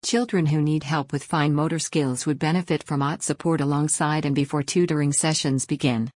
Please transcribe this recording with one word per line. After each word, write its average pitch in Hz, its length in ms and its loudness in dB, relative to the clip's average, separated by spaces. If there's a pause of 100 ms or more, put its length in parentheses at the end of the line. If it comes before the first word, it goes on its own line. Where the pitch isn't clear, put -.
Children 233 400 0
who 151 160 2
need 151 220 0
help 143 280 -4
with 143 100 -4
fine 151 320 0
motor 156 240 0
skills 139 480 -2
would 143 140 -2
benefit 160 440 0
from 143 180 -2
ott 143 200 -2
support 165 380 -2
alongside 151 640 0
and 143 100 0
before 143 300 0
tutoring 151 480 2
sessions 143 540 0
begin. 123 500 0